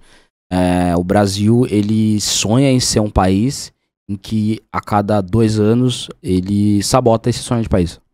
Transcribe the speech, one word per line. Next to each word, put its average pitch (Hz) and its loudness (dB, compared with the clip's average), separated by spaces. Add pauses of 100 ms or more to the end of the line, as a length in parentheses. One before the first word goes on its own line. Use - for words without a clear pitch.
(520)
É, 90 2
o 90 0
Brasil, 104 2
ele 107 0
sonha 123 0
em 127 2
ser - 0
um 107 -2
país 101 0 (360)
em 101 -6
que 110 -4 (100)
a - -8
cada 104 0
dois 107 0
anos 120 0 (140)
ele 101 0
sabota 120 0
esse 117 -4
sonho 117 -4
de 110 -6
país. 87 -2 (140)